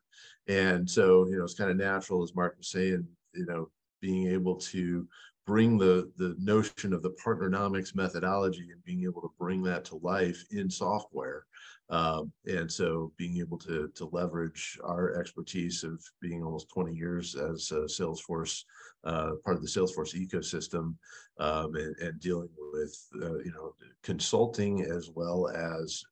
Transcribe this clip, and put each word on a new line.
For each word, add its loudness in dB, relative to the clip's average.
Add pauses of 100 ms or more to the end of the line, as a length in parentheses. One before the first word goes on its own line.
(460)
And 4
so, 10
you 0
know, 2
it's -4
kinda 2
natural, 0
as -4
Mark 2
was -10
saying, 2 (300)
you -4
know, -4 (300)
being 0
able 2
to -2 (400)
bring 6
the, 8
the 0
notion 2
of 0
the -4 (100)
Partnernomics 0
methodology 0
and -20
being -2
able -4
to -8
bring -2
that 0
to -12
life 0
in -2
software. -4 (460)
Um, 0 (140)
and -2
so 0
being -2
able -4
to, -4
to -8
leverage -4
our 0
expertise -4
of -8 (220)
being -6
almost -6
twenty -2
years -4
as -4
a 0
Salesforce, -4 (420)
uh, -2 (120)
part 2
of -6
the -6
Salesforce 0
ecosystem, -4 (440)
um, -2
and, -4
and -6
dealing -2 (240)
with, -4 (260)
uh, -4
you -8
know, -12 (280)
consulting 2
as -4
well 0
as -4